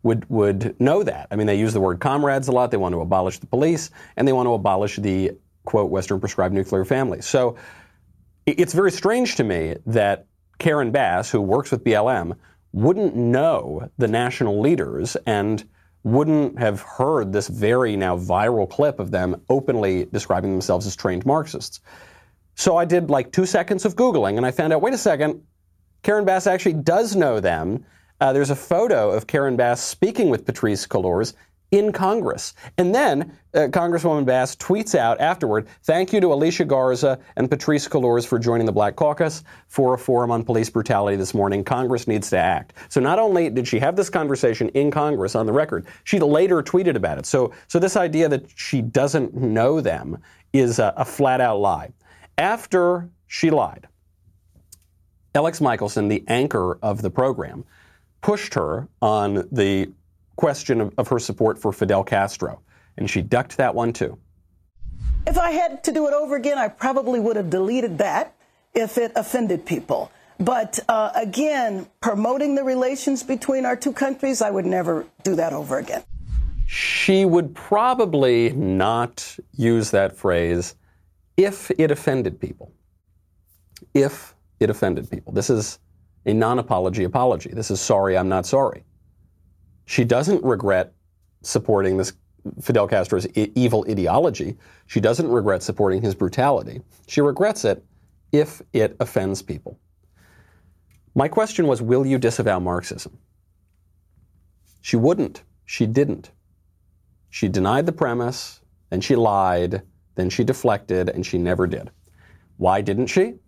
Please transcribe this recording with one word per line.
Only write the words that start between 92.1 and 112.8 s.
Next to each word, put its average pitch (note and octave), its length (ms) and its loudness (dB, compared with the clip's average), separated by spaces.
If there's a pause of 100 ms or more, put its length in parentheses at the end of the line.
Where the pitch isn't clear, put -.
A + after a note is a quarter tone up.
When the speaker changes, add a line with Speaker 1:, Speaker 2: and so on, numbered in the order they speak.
Speaker 1:
Fidel G#2+ 280 2
Castro's G2 380 0 (120)
e-, G#2 180 0
evil A#2 320 2
ideology. G2+ 720 -2 (300)
She - 120 -2
doesn't A#2+ 300 2
regret G2+ 340 2
supporting G2 380 0
his G#2 140 -2
brutality. G#2 680 -2 (260)
She - 140 0
regrets F#3 420 0
it G#2 220 0 (480)
if D3+ 280 0 (120)
it G#2+ 260 0
offends G2 420 -2
people. - 380 -14 (1400)
My C#3 140 2
question G3+ 380 0
was, A#2+ 140 2
"Will B2 240 2
you C3+ 120 0
disavow A2+ 420 0
Marxism?" - 580 -6 (1600)
She - 160 -2
wouldn't. D3+ 460 0 (220)
She - 200 -2
didn't. C#3+ 460 -2 (960)
She - 180 -4
denied G2+ 380 2
the E3+ 80 -2
premise, A#2+ 640 -4 (300)
then - 120 -4
she C3 140 2
lied, F#2+ 680 2 (320)
then F#2 140 -2
she A#2+ 140 -2
deflected, G2 640 0
and F2+ 160 -6
she - 120 -4
never F2+ 300 0
did. - 240 -8 (640)
Why F#2+ 240 2